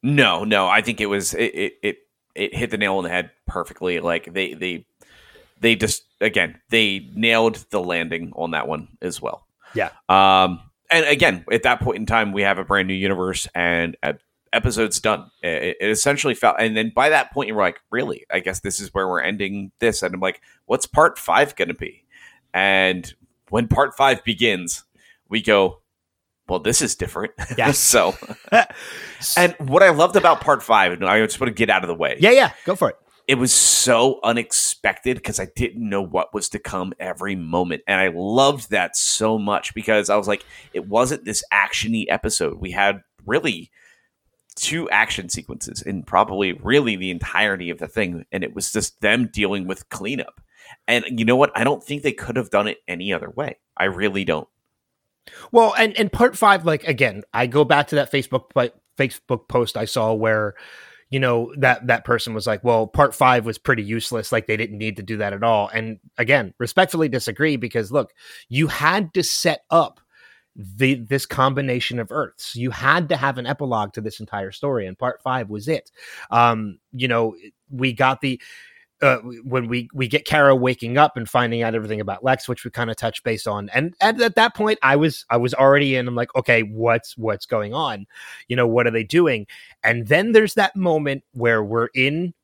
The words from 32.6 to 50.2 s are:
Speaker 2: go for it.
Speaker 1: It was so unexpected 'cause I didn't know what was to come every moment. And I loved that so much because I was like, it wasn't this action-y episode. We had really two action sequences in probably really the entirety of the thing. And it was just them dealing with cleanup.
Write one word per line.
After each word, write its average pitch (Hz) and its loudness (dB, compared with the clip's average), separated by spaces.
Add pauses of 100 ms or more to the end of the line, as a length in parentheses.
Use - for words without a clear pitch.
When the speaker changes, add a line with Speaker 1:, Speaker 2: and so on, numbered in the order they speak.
Speaker 2:
go 185 -2
for 131 0
it. - -14 (300)
Speaker 1:
It 135 2
was 123 0
so 127 4
unexpected 117 -2
'cause - -6
I 95 -8
didn't 117 -4
know 98 -2
what 87 -4
was 104 -4
to 107 -8
come 92 -6
every 92 -6
moment. 85 -4
And 95 2
I 95 2
loved 120 0
that 92 -2
so 110 0
much 101 -2
because 107 0
I 101 4
was 101 0
like, 104 -2 (280)
it 92 -6
wasn't 123 -2
this 107 -6
action-y 104 0
episode. - -2
We 92 -8
had 101 0 (240)
really 113 -4 (840)
two 165 -6
action 101 0
sequences - -10
in 90 -8
probably 95 2
really 117 0
the 92 -6
entirety 90 -2
of 82 -8
the 82 -10
thing. 87 -6
And 92 -6
it - -10
was - -8
just - -6
them 113 2
dealing 101 -2
with - -10
cleanup. - -10 (460)